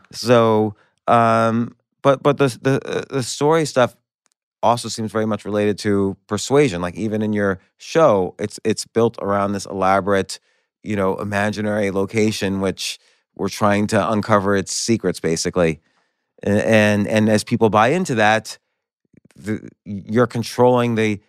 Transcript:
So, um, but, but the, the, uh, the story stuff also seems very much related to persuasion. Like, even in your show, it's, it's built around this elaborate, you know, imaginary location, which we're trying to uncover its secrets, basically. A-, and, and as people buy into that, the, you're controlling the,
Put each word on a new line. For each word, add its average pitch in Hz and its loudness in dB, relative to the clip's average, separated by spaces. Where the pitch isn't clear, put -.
So, 110 4
um, 113 2
but, 135 2
but 143 2
the, 139 0
the, 135 0
uh, - -4
the 135 -4
story 156 0
stuff 123 0
also 113 0
seems 110 -6
very 110 -2
much 107 -4
related 104 0
to 98 0
persuasion. 107 0
Like, 87 -6
even 107 -4
in 107 -2
your 101 -2
show, 110 2
it's, - -8
it's 110 -4
built 113 0
around 101 -2
this 95 -8
elaborate, 95 0
you 107 -6
know, 95 -2
imaginary 104 -2
location, 98 -2
which - -4
we're 98 -4
trying 104 0
to 101 0
uncover 101 0
its - -4
secrets, 101 -2
basically. 82 0
A-, - -2
and, 104 2
and 107 2
as 107 2
people 113 0
buy 110 4
into 165 -2
that, 110 0
the, - -8
you're 107 -2
controlling 120 0
the, 107 0